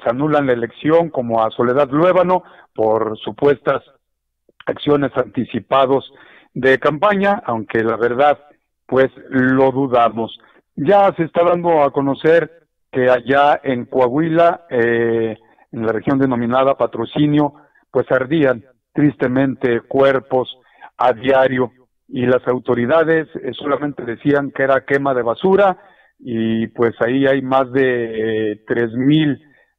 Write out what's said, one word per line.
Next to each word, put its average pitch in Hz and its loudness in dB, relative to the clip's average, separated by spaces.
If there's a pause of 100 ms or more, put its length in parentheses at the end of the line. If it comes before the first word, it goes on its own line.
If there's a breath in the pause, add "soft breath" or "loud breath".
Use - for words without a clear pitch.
anulan 143 0
la 127 2
elección, 147 0
como 117 -2
a 110 0
Soledad 127 0
Luébano, 180 2 (300 loud breath)
por 110 -2
supuestas 139 -2 (800)
acciones 139 -2
anticipados 127 -2 (420 loud breath)
de 131 0
campaña, 196 0
aunque 113 -4
la 113 -2
verdad, 123 0 (480)
pues 131 0 (180)
lo 131 2
dudamos. 117 -2 (400 soft breath)
Ya 196 2
se 170 -4
está 170 -2
dando 170 2
a 139 2
conocer 151 0 (280)
que 127 0
allá 131 2
en 123 -4
Coahuila, 160 0
eh, 117 0 (340 soft breath)
en 113 -6
la 110 0
región 123 -2
denominada 131 0
Patrocinio, 147 -2 (380 soft breath)
pues 127 -2
ardían 131 0 (280)
tristemente 131 0
cuerpos 135 0 (400 loud breath)
a 123 2
diario, 131 0 (360)
y 127 -6
las 127 0
autoridades, 135 0
eh, 131 -10
solamente 143 -6
decían 139 -2
que 135 -4
era 135 0
quema 139 -2
de 123 -2
basura, 185 2 (400 soft breath)
y 113 -4
pues 113 -2
ahí 135 0
hay 135 0
más 131 0
de, 113 -2
eh, 107 -14
tres 117 -2
mil 143 0 (400 soft breath)